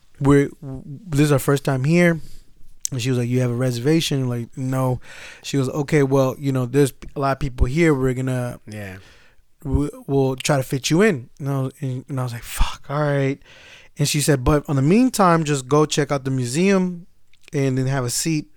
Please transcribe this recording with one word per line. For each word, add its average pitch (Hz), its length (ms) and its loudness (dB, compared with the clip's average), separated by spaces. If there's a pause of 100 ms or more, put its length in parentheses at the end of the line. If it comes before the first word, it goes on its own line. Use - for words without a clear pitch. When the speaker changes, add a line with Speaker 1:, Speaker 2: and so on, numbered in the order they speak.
(200)
Speaker 1:
we're, 143 300 4 (120)
w-, 135 240 -12
this 143 360 -4
is 151 100 4
our 135 80 4
first 143 260 0
time 135 200 -2
here." 170 340 4 (720)
And 131 100 -4
she 127 80 -2
was 127 80 2
like, 120 120 -2
"You 127 120 2
have 123 80 0
a 120 60 -2
reservation?" 131 760 -2
Like, 120 260 -8
"No." 131 440 -2 (420)
She - 160 -4
goes, 131 120 0
"Okay, 147 340 0
well, 135 340 2
you 139 140 -4
know, 131 160 -2
there's 135 260 2 (220)
a 151 40 -8
lot 139 120 0
of 131 80 -4
people 127 260 -2
here. 151 300 4
We're 131 180 0
gonna 127 540 -4
Speaker 2:
Yeah. 104 300 -12 (680)
Speaker 1:
we, 143 260 0 (160)
we'll 135 300 2
try 139 220 0
to 131 60 0
fit - 280 -4
you 165 100 4
in." 165 280 2 (100)
And 139 100 -6
I 139 120 -2
was, 131 200 -4
and, 131 280 -6
and 135 100 -4
I 127 40 -2
was 120 100 -6
like, 113 100 -12
"Fuck, - 460 -2
all 143 120 -2
right." 139 380 0 (580)
And 147 100 0
she 147 140 0
said, 135 220 2
"But 147 260 2
on 151 60 0
the 135 80 2
meantime, 180 600 4
just 139 220 -2
go 147 200 4
check 151 240 -2
out 135 140 -2
the 135 60 -2
museum 175 760 0 (460)
and 135 240 0
then 131 100 0
have 135 180 -2
a 120 60 -4
seat 156 340 -2 (120)